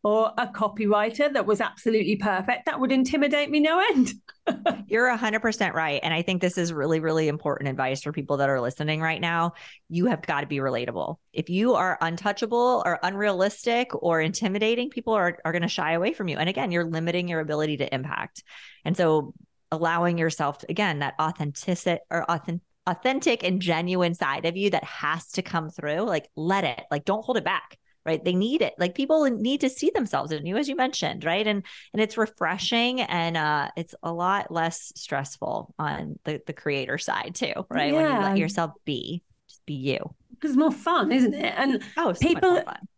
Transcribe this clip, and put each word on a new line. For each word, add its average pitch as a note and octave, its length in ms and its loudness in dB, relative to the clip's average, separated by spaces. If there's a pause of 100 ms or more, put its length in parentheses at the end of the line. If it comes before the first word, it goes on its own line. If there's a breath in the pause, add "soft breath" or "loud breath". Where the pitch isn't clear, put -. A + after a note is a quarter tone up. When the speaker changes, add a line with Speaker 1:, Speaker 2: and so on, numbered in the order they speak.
Speaker 1:
or A3 340 4
a A#3+ 100 0
copywriter G#3+ 840 2
that A3 120 2
was G#3 160 2
absolutely G#3+ 540 2
perfect. G3+ 500 0
That D#4 140 -2
would B3+ 120 2
intimidate C#4+ 580 2
me D4+ 100 2
no D#4 200 4 (120)
end. B3+ 220 4 (340)
<laughs> - 400 -2
Speaker 2:
You're A#3 200 4
a A#3+ 100 2
hundred A3 240 0
percent G#3+ 340 0
right. D#3 260 0
And E3 120 0
I E3 80 0
think F3+ 200 0
this F3+ 160 2
is E3+ 140 0
really, D#3+ 280 2
really D#3+ 280 2
important C#3+ 420 -2
advice C3 320 -2
for D3 100 -6
people C#3 260 -2
that C#3 120 2
are C3+ 120 2
listening D3+ 400 -2
right D#3+ 180 -2
now. E3+ 340 0 (360 loud breath)
You F3 160 0
have G#3 160 0
gotta C#3+ 260 -2
be C#3+ 100 -4
relatable. B2 600 -2 (160)
If - 160 -6
you G#3 260 4
are F#3 260 2
untouchable G#3+ 840 0
or E3+ 180 0
unrealistic G#3 920 0
or E3 280 2
intimidating, G#3+ 680 0
people A3+ 240 -4
are, F3 320 2
are E3 60 0
gonna E3+ 160 0
shy E3 260 -2
away F#3 200 0
from F#3+ 140 -6
you. D3 100 -4
And E3 120 0
again, G#3 220 -2
you're E3+ 140 2
limiting E3+ 420 -2
your E3 140 -2
ability D3+ 360 -2
to C#3 160 -2
impact. - 500 -6 (420 loud breath)
And E3+ 100 0
so D#3 380 2 (380)
allowing E3+ 460 0
yourself, D#3 520 -2
again, E3 300 0
that C#3 200 -2
authentic-, D#3+ 800 -2 (100)
or E3 200 -2
authen-, E3+ 320 -2 (240)
authentic A#3+ 580 0
and F#3 180 0
genuine F3 520 0
side C#3+ 320 -2
of E3+ 100 0
you G3 140 2
that E3+ 160 0
has D#3 460 -4
to F#3+ 100 -2
come D#3+ 280 -4
through, D#3 340 -2
like, F3 340 -2
let F#3 260 0
it, B2+ 260 -4
like, D3 140 -2
don't G#3+ 220 -2
hold B3+ 100 0
it F#3 80 0
back, - 340 -4 (280)
right? D#3+ 180 0
They F3+ 100 0
need A#3 280 2
it. - 160 0
Like, F3+ 180 0
people C#4+ 340 4
need A#3+ 300 0
to C4 100 2
see D4 240 0
themselves D#3+ 380 -2
in D3+ 140 -4
you, F3+ 100 -2
as C#4 140 0
you C4+ 80 -4
mentioned, B3+ 480 -2
right? F#3+ 200 2
And, G3+ 200 0 (260 loud breath)
and G#3+ 100 0
it's A3 160 0
refreshing A3+ 840 0
and, E3+ 340 0
uh, D3+ 400 2
it's E3+ 180 -8 (100)
a E3+ 100 -4
lot F3+ 380 0
less E3 440 -2
stressful - 840 -6
on D3 460 -4
the, D3+ 240 -6
the D3+ 60 -10
creator C#3 440 -4
side - 380 -4
too, - 340 -4
right? - 240 0
When D#4 120 4
you B3+ 160 2
let G3 160 2
Speaker 1:
Yeah. G3 60 4
Speaker 2:
yourself E3 280 -2 (140)
be, D3+ 360 -6 (280)
just - 160 -20
be D3+ 80 -8
you. C3 260 -2 (400)
Speaker 1:
'Cause D4 120 -4
it's B3+ 60 4
more D4+ 140 6
fun, E4 400 0
isn't B3 220 4
it? - 240 -2
And C4+ 260 2 (140)
Speaker 2:
Oh, E4 60 0
so E4 40 2
much F3+ 140 0
Speaker 1:
people F4 300 4
Speaker 2:
more F4 120 4
fun. - 240 -12 (100)